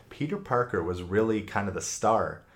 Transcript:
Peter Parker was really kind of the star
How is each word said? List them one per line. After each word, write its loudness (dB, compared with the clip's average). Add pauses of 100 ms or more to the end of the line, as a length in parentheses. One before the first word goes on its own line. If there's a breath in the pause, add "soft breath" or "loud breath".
Peter -4
Parker 0
was -2
really 2
kind -2
of -4
the -4
star 0 (120)